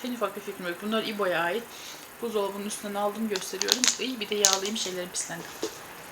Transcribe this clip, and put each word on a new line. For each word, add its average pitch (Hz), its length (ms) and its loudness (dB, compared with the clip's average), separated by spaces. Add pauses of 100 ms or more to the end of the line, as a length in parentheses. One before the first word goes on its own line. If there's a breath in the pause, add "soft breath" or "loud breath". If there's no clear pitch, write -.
En 247 100 -2
ufak 208 220 0
bir 208 60 -6
fikrim 190 260 -6
yok. 175 140 -2
Bunlar 214 220 2
İbo'ya 196 400 2
ait. 190 200 2 (580 loud breath)
Buzdolabının 202 440 0
üstünden 208 300 -4
aldım, 208 340 2
gösteriyorum. 196 520 2 (180)
İyi, 240 200 0
bir 208 100 -2
de 214 60 0
yağlayayım, 196 420 2
şeylerim 180 360 -2
pislendi. 170 300 -4 (680)